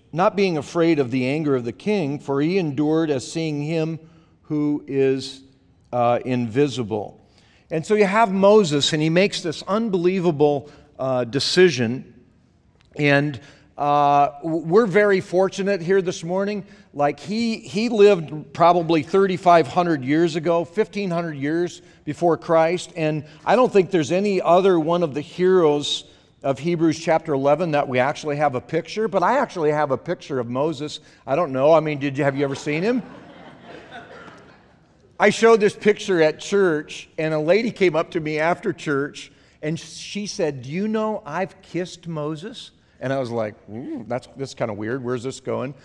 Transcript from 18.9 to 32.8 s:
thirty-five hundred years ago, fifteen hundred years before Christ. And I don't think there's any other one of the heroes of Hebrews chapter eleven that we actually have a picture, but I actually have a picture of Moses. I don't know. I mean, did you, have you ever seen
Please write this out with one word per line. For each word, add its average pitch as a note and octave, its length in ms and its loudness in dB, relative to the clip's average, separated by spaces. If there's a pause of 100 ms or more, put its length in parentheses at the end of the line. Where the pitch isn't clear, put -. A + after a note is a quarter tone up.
thirty-five F3+ 640 4
hundred E3 360 0
years D3+ 320 2
ago, E3+ 300 0
fifteen G3+ 460 -4
hundred E3+ 260 -4
years D#3+ 460 -4 (240)
before D#3 320 0
Christ. E3 580 0
And D#3 280 -2 (200)
I F3+ 100 2
don't A#3 160 4
think F#3+ 200 4
there's D#3+ 220 0
any F#3+ 280 0
other F3 400 4
one E3+ 220 0
of D3+ 100 -2
the C#3+ 80 -6
heroes D#3+ 840 0 (380)
of C#3 160 -2
Hebrews D#3+ 400 0
chapter D#3+ 360 -2
eleven D3 380 0
that C#3+ 140 0
we B2+ 120 -2
actually C#3+ 380 -2
have C#3+ 180 0
a A#2+ 80 -6
picture, G#3+ 460 -4
but F3 140 -2
I A3+ 160 2
actually E3 340 -2
have D3 180 0
a B2+ 80 -2
picture D#3 400 -8
of A#2 100 -6
Moses. D3 520 -6 (260)
I C3+ 100 -2
don't D#3+ 160 -2
know. C#3 220 4
I D#3 60 6
mean, D3+ 180 -2
did C#3 180 -6
you, D3 80 0
have C#3 100 0
you C#3+ 100 -2
ever C#3 100 -2
seen D3+ 280 -6